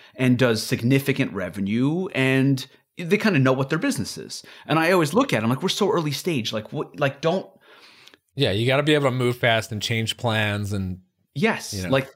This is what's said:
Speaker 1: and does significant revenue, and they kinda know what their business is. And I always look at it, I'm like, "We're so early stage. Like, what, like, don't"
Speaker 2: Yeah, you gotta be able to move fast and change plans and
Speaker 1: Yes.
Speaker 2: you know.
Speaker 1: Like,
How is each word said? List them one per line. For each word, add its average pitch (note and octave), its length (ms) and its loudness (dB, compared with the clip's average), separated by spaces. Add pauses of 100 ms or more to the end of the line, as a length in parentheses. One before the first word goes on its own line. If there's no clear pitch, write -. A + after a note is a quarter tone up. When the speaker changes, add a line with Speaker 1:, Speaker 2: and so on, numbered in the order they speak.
(160)
Speaker 1:
and B2+ 220 2
does A2+ 260 2
significant C3+ 680 0
revenue, G#2 760 -2
and C3 580 2 (320)
they F3+ 200 0
kinda G3+ 220 2
know C3 140 4
what C3+ 160 -2
their D#3+ 100 0
business F#3 380 -4
is. - 260 -12 (240)
And D3+ 120 2
I E3 120 4
always D#3+ 220 2
look C4+ 180 2
at B2 100 2
it, - 20 -2
I'm A2+ 60 0
like, C3+ 120 0
"We're F#3+ 80 -2
so G3 220 0
early D3+ 200 0
stage. C#3 400 -4
Like, A2 220 -8
what, D3 260 -8
like, C#3 220 -2
don't" E3 260 0 (880)
Speaker 2:
Yeah, C3 160 2
you A2 160 0
gotta C3+ 160 2
be D3+ 120 4
able C#3 100 2
to C3 100 2
move B2 220 0
fast A2+ 340 0
and G#2+ 100 -6
change A2+ 360 -2
plans G#2 560 -2
and F#2+ 260 -4 (380)
Speaker 1:
Yes. G3+ 360 -2
Speaker 2:
you F#2+ 100 -6
know. F2+ 60 -4
Speaker 1:
Like, C3+ 260 0